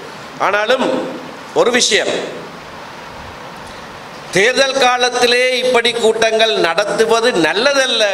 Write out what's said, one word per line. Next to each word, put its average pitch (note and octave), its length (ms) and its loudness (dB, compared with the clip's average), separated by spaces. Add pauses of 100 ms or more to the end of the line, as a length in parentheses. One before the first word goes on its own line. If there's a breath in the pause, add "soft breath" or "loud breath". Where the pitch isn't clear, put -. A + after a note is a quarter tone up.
(380)
ஆனாலும் G#3 480 0 (680)
ஒரு F#3 160 4
விஷயம், A3 420 2 (2250)
தேர்தல் B3+ 460 2
காலத்திலே B3 800 2
இப்படி A#3 340 2
கூட்டங்கள் A3 640 2
நடத்துவது G#3 760 2
நல்லதல்ல A#3 720 2 (120)